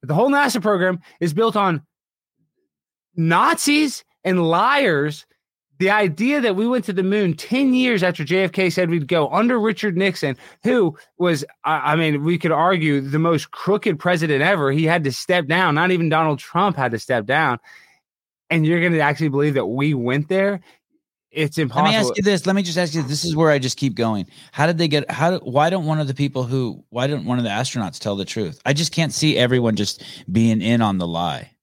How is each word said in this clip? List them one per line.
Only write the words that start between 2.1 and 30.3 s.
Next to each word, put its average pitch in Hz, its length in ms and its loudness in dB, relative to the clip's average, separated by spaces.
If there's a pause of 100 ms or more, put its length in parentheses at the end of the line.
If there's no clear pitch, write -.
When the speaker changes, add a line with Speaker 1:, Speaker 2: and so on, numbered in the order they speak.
Speaker 1:
Nazis 262 880 2 (200)
and 180 240 2
liars. 170 760 0 (520)
The 190 120 2
idea 214 500 0
that 226 140 0
we 214 140 0
went 247 160 -2
to 208 80 -6
the 185 100 -2
moon 190 320 0
ten 262 400 0
years 247 300 2
after 175 180 -2
J 180 220 0
F 180 80 -2
K 185 180 0
said 175 200 0
we'd 165 180 -2
go 160 220 2
under 233 280 2
Richard 214 380 -2
Nixon, 175 400 -2 (260)
who 208 340 2 (220)
was, 165 260 0 (200)
I, 147 280 0
I 156 40 2
mean, 156 260 0
we 165 160 0
could 165 140 0
argue 156 480 2
the 139 180 -4
most 165 320 0
crooked 196 480 -2
president 156 420 0
ever. 156 300 2
He 156 140 0
had 165 200 2
to 135 80 -2
step 175 360 -2
down. 165 260 2
Not 170 160 2
even 170 180 0
Donald 156 300 0
Trump 185 380 -2
had 127 160 -2
to 113 80 -4
step 117 260 -2
down. 131 320 0 (920)
And 165 140 2
you're 170 160 2
gonna 170 220 2
actually 147 280 0
believe 143 240 0
that 123 120 0
we 139 280 0
went 127 340 -2
there? 190 320 0 (720)
It's 151 260 -4
impossible. 147 280 0
Speaker 2:
Let 208 40 4
me 220 60 2
ask 214 200 0
you 202 60 -4
this. 190 240 0
Let 190 80 2
me 202 80 0
just 175 160 -4
ask 165 160 -2
you, 165 80 -2
this 143 220 -4
is 165 100 -4
where 156 160 4
I 143 80 4
just 127 180 -4
keep 131 200 -2
going. 110 320 -2 (240)
How 147 160 0
did 170 100 -2
they 170 80 2
get, 147 240 -2
how, 170 300 0
why 143 300 0
don't 180 160 -2
one 156 120 -2
of 151 80 -2
the 135 80 -4
people 131 300 -2
who, 120 460 -4
why 123 180 -2
didn't 139 160 -4
one 123 140 0
of 120 60 -2
the 110 60 -2
astronauts 107 480 -4
tell 104 160 -4
the 98 100 -4
truth? 98 400 -6
I - 80 0
just 151 200 -2
can't 160 200 -2
see 156 240 0
everyone 123 380 2
just 104 300 -4 (260)